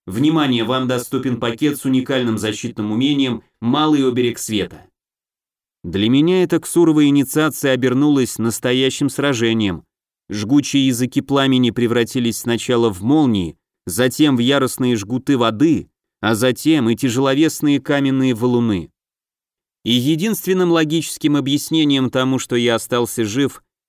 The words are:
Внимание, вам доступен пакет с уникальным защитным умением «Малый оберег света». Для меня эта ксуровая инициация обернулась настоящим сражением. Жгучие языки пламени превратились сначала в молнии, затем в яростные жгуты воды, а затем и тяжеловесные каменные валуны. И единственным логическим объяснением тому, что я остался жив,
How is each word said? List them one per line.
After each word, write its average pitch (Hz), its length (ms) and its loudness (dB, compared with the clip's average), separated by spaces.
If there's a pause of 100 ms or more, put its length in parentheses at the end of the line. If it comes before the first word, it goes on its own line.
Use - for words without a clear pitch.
Внимание, 131 580 0
вам 127 240 -2
доступен 127 500 -2
пакет 123 380 -2
с - 80 -10
уникальным 127 540 0
защитным 107 540 -6
умением 131 500 0 (180)
«Малый 143 480 2
оберег 120 300 0
света». 90 480 -6 (960)
Для 98 260 -2
меня 165 340 4
эта 170 180 0
ксуровая 160 460 4
инициация 143 640 0
обернулась 131 680 2
настоящим 127 720 -2
сражением. 113 760 -2 (460)
Жгучие 131 560 0
языки 127 340 -2
пламени 131 500 2
превратились 117 680 0
сначала 117 520 0
в 90 120 -8
молнии, 113 560 0 (260)
затем 127 520 0
в 120 40 0
яростные 127 560 0
жгуты 120 400 -2
воды, 117 540 0 (300)
а 110 140 0
затем 127 540 2
и 117 80 2
тяжеловесные 139 840 0
каменные 135 540 0
валуны. 113 560 0 (960)
И 113 80 0
единственным 175 800 0
логическим 156 640 0
объяснением 143 720 0
тому, 131 300 0
что 127 180 -4
я 120 200 2
остался 120 480 -2
жив, 123 380 -2 (260)